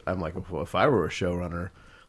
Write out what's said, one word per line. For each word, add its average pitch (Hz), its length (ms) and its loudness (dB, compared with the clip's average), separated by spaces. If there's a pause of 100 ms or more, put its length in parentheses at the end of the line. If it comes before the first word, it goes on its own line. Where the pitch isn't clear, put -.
I'm 92 120 0
like, 90 320 -4
"Well, 80 120 -4
if - 120 -8
I 107 140 6
were 104 160 6
a - 60 -2
showrunner, 87 580 -2 (400)